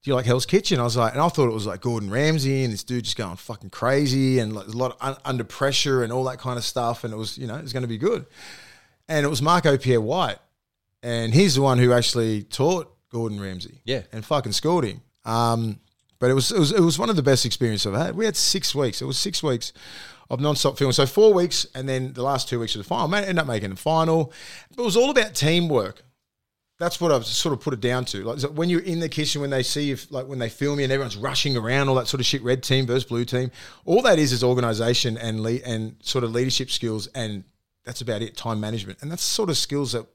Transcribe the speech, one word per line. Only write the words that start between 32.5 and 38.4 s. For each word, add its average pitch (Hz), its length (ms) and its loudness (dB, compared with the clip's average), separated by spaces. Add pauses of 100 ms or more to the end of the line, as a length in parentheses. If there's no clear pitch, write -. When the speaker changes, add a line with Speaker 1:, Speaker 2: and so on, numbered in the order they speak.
Speaker 1:
team 131 240 2
versus 123 180 0
blue 120 200 -2
team, 127 260 -2 (360)
all 202 160 6
that 214 160 6
is, 143 140 4
is 120 120 2
organisation 120 720 2
and 110 260 -4
le-, 117 220 -2
and 110 380 -6
sort 131 220 -2
of 113 80 -2
leadership 127 380 0
skills, 110 440 -4
and 107 300 -6 (400)
that's 120 180 -12
about 110 180 -4
it, 113 160 -8
time 110 240 -6